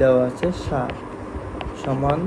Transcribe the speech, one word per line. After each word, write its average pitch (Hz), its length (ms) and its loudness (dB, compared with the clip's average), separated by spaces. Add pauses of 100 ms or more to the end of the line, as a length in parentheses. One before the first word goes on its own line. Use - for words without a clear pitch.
দেওয়া 127 260 8
আছে 127 180 -2 (180)
সাত, 131 300 -2 (880)
সমান 139 440 0